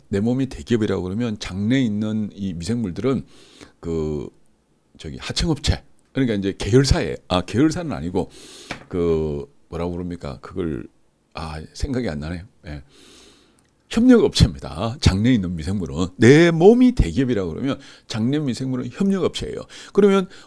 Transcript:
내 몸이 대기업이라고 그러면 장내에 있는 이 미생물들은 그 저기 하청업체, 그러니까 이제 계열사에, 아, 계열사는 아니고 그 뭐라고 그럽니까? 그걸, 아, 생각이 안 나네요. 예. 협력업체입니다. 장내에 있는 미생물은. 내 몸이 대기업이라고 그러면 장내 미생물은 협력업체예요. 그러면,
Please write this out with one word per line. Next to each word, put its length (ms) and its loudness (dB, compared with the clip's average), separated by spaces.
내 120 -4
몸이 280 -2
대기업이라고 560 -2
그러면 360 -4
장내에 420 -2
있는 520 -2
이 200 -6
미생물들은 720 -4
그 500 -4
저기 220 -14
하청업체, 640 -2
그러니까 220 0
이제 220 -2
계열사에, 600 2
아, 140 2
계열사는 500 0
아니고 380 -4
그 580 0
뭐라고 220 -6
그럽니까? 480 -8
그걸, 460 -6
아, 260 -10
생각이 340 -4
안 120 -6
나네요. 240 -8
예. 160 -12
협력업체입니다. 1120 4
장내에 320 4
있는 220 0
미생물은. 640 -4
내 340 8
몸이 420 6
대기업이라고 580 0
그러면 280 -4
장내 320 -2
미생물은 520 -6
협력업체예요. 680 -2
그러면, 360 4